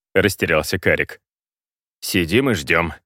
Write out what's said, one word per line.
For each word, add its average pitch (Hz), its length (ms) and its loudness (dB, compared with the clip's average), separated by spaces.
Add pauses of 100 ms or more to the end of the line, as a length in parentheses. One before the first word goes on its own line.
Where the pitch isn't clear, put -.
(140)
растерялся 87 640 0
Карик. 73 420 -2 (800)
«Сидим 101 500 0
и 110 40 2
ждём», 82 380 0 (140)